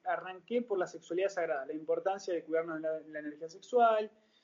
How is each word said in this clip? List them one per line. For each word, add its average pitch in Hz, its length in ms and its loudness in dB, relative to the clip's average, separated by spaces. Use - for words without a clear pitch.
arranqué 185 580 -2
por 208 180 -2
la 170 80 2
sexualidad 170 420 -2
sagrada, 160 360 -2
la 156 80 -6
importancia 170 600 -2
de 160 100 -2
cuidarnos 160 340 0
de 156 40 -6
la, 160 180 -2
la 151 100 -10
energía 151 300 -10
sexual, 220 640 4